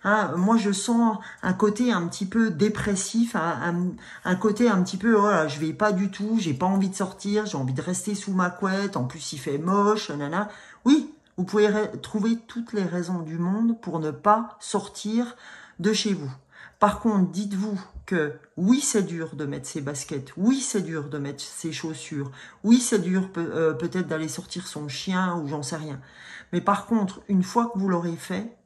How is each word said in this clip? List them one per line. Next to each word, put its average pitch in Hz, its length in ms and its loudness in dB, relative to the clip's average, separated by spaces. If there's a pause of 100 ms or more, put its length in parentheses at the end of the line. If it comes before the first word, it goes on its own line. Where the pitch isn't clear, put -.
hein, 196 320 2
moi 196 200 6
je 202 140 2
sens 226 480 2 (240)
un 185 100 0
côté 214 380 2
un 180 160 0
petit 190 200 -4
peu 220 240 2
dépressif, 208 840 0
un, 180 60 0
un, 170 340 -2 (500)
un 185 120 2
côté 214 320 4
un 196 140 6
petit 185 160 -2
peu, 226 200 4
oh 202 100 6
là, 165 200 4
je 139 100 -6
vais 156 140 -2
pas 208 180 2
du 196 200 2
tout, 214 280 -2
j'ai 165 160 0
pas 180 120 0
envie 196 240 2
de - 40 -8
sortir, 202 520 -2
j'ai 180 100 -6
envie 131 160 -2
de 131 100 -4
rester 180 320 -4
sous 196 180 -6
ma 185 180 2
couette, 196 460 -2
en 127 80 0
plus 143 280 -8
il 156 60 -10
fait 143 200 -2
moche, 202 520 2
nanana. 151 380 -4 (360)
Oui, 285 280 4 (260)
vous 185 60 -2
pouvez 208 240 4
ra-, 214 200 0 (140)
trouver 226 440 0
toutes 233 260 -8
les 202 120 0
raisons 175 360 -2
du 160 180 -6
monde 220 420 2
pour 165 180 -4
ne 151 140 -2
pas 214 480 2
sortir 220 720 -2 (460)
de 202 120 2
chez 214 200 0
vous. 147 180 -4 (480)
Par 202 220 4
contre, 202 300 4
dites-vous 202 500 -4 (240)
que 151 280 -2 (240)
oui, 226 240 4
c'est 214 220 2
dur 165 320 -6
de 147 100 -6
mettre 139 220 -6
ses - 140 -8
baskets, 139 560 -6
oui, 247 240 2
c'est 220 220 -2
dur 156 260 -6
de 143 100 -6
mettre 139 240 -8
ses - 300 -8
chaussures, 151 580 -6 (340)
oui, 240 160 8
c'est 226 200 2
dur 185 320 0
pe-, 170 80 -4
euh, 160 320 0
peut-être 170 340 -4
d'aller 160 220 -2
sortir - 380 -10
son 151 220 -8
chien 185 480 -2
ou 156 120 -4
j'en 147 140 -4
sais 151 140 -6
rien. 147 240 -10 (520)
Mais 175 100 0
par 202 240 0
contre, 214 420 0
une 190 140 4
fois 233 240 0
que 233 120 -6
vous 196 100 0
l'aurez 170 280 0
fait 202 500 -8